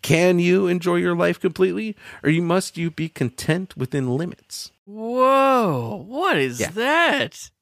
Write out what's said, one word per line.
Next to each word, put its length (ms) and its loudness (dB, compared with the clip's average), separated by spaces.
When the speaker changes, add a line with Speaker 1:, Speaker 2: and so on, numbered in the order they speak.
Speaker 1:
Can 360 4
you 280 2
enjoy 300 0
your 180 0
life 240 0
completely? 580 -2
Or 60 2
you, 140 4
must 340 0
you 140 -2
be 180 -6
content 680 -4
within 420 -2
limits? 540 -10
Speaker 2:
Whoa, 1200 0
what 300 -2
is 240 -2
Speaker 1:
Yeah. 80 -2
Speaker 2:
that? 800 0